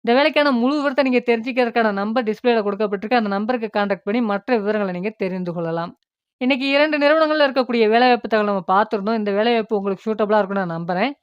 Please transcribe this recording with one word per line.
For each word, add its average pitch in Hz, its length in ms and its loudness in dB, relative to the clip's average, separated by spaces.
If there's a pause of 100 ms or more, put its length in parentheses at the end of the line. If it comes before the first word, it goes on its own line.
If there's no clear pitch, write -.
இந்த 233 100 0
வேலைக்கான 294 380 2
முழு 247 220 0
விவரத்தை 277 300 0
நீங்க 247 180 2
தெரிஞ்சுக்கிறதுக்கான 233 680 0
நம்பர் 214 340 -2
டிஸ்பிளேல 226 360 0
கொடுக்கப்பட்டிருக்கு. 208 580 -2
அந்த 208 100 -2
நம்பருக்கு 220 420 -4
கான்டாக்ட் 202 340 -2
பண்ணி 233 180 0
மற்ற 202 320 -4
விவரங்களை 202 380 -2
நீங்க 190 240 -6
தெரிந்து 185 340 -4
கொள்ளலாம். 165 400 -6 (480)
இன்னைக்கு 262 280 0
இரண்டு 294 300 2
நிறுவனங்கள்ல 302 480 4
இருக்கக்கூடிய 247 420 0
வேலைவாய்ப்பு 240 400 4
தகவல் 208 240 0
நம்ம 190 160 -2
பார்த்திருந்தோம். 202 500 0
இந்த 202 140 -2
வேலைவாய்ப்பு 220 440 0
உங்களுக்கு 196 300 -4
சூட்டபிளா 214 320 0
இருக்கும்னு 196 260 -2
நான் 170 120 -6
நம்புறேன். 180 360 -2 (100)